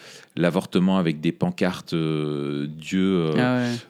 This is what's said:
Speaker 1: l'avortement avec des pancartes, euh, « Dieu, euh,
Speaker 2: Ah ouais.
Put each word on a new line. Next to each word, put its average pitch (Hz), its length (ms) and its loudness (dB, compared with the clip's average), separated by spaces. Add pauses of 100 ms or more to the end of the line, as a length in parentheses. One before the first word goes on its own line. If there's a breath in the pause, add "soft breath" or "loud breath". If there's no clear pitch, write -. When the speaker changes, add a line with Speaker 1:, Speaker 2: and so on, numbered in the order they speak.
(360 loud breath)
Speaker 1:
l'avortement 92 600 2
avec 82 240 0
des 82 100 0
pancartes, 90 640 -2
euh, « 73 760 -2
Dieu, 92 500 0
euh, 80 200 2
Speaker 2:
Ah 123 200 2
ouais. 120 180 -2 (140)